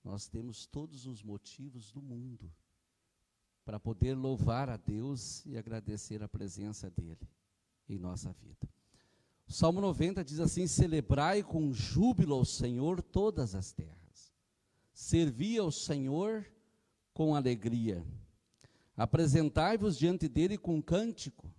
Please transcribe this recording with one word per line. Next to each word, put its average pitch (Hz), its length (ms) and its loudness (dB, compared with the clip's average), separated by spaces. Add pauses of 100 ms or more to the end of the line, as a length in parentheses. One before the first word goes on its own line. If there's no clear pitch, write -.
nós 101 260 -10
temos 113 380 -10
todos 143 400 -12
os 117 180 -12
motivos 107 680 -16
do 139 100 -14
mundo 123 480 -14 (1160)
para 107 140 -6
poder 113 360 0
louvar 131 540 0
a 120 60 -4
Deus 110 720 -6
e 135 120 -10
agradecer 107 640 -8
a 107 60 -10
presença 101 640 -10
dele 82 400 -8 (580)
em 101 100 -6
nossa 90 360 -8
vida. - 360 -12 (760)
O - 60 -16
Salmo 170 300 4
noventa 185 420 0
diz 147 160 -6
assim: 170 280 0
"Celebrai 160 760 2
com 156 300 0
júbilo 156 600 4
ao 131 100 4
Senhor 135 560 0
todas 160 540 0
as 92 180 -6
terras. - 600 -14 (600)
Servi 165 640 2
ao 196 120 2
Senhor 156 800 -2 (640)
com 156 220 4
alegria. 113 680 0 (880)
Apresentai-vos 160 1000 4
diante 170 320 2
dele 170 280 2
com 170 240 0
cântico. 190 760 -2